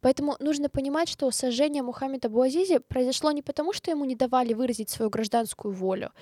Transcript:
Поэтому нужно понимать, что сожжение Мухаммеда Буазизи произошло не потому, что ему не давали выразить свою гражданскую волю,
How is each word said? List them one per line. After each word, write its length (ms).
Поэтому 380
нужно 320
понимать, 400
что 200
сожжение 520
Мухаммеда 480
Буазизи 480
произошло 520
не 120
потому, 320
что 160
ему 160
не 80
давали 400
выразить 340
свою 220
гражданскую 640
волю, 480